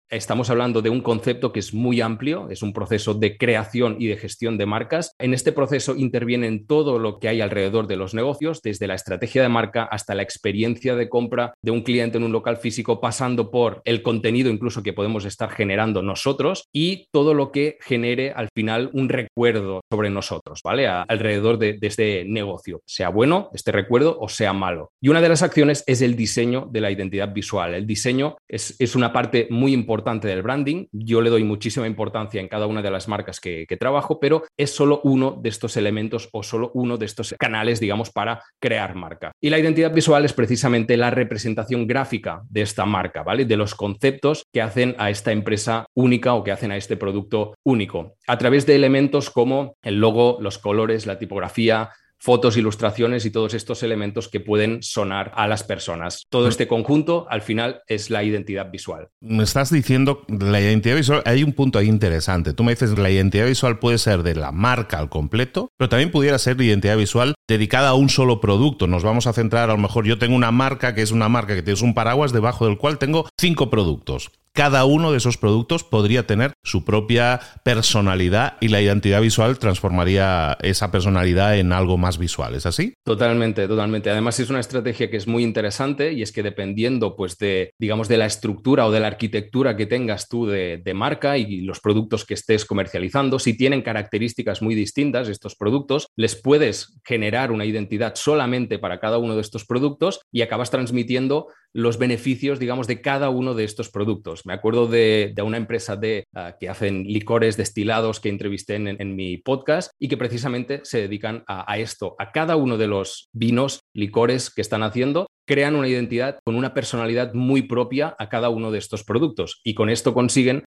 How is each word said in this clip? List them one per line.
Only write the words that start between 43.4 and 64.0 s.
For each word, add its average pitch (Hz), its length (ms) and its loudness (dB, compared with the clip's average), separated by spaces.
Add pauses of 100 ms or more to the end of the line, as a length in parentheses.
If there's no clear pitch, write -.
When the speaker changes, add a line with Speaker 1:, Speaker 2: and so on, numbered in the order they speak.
Speaker 1:
De 110 100 4
los 104 180 0
conceptos 135 800 -2
que 127 80 0
hacen 123 380 0
a 107 100 0
esta 101 240 -2
empresa 107 640 -2
única 123 400 4
o 104 100 0
que 101 80 -2
hacen 101 200 -6
a 101 40 -6
este 101 220 -6
producto 104 560 -4 (100)
único, 101 520 -2 (100)
a 123 100 2
través 127 300 4
de 151 100 8
elementos 139 540 4
como 131 520 0
el 104 160 -2
logo, 117 440 4
los 98 160 -6
colores, 110 480 0
la 98 120 -6
tipografía, 110 680 0 (300)
fotos, 120 380 4
ilustraciones 113 680 0
y 107 40 -4
todos 110 220 -2
estos 117 300 -6
elementos 107 460 -4
que 101 120 -6
pueden 107 420 0
sonar 98 520 -4
a 110 120 0
las 107 160 -2
personas. 87 680 -8
Todo 123 160 2
Speaker 2:
Mm. - 20 4
Speaker 1:
este 120 180 0
conjunto, 151 640 0
al 110 140 -4
final, 113 460 -4
es 104 200 -4
la 107 160 -2
identidad 98 460 -4
visual. 85 380 -12 (120)
Speaker 2:
Me 110 240 0
estás 135 260 2
diciendo 135 560 2
la 101 360 2
identidad 110 340 4
visual, 147 300 2
hay 123 160 4
un 147 100 2
punto 131 260 2
ahí 104 100 4
interesante. 87 640 2
Tú 117 100 2
me 120 80 4
dices, 113 260 0
la 98 120 4
identidad 95 360 4
visual 123 320 2
puede 120 200 2
ser 101 240 2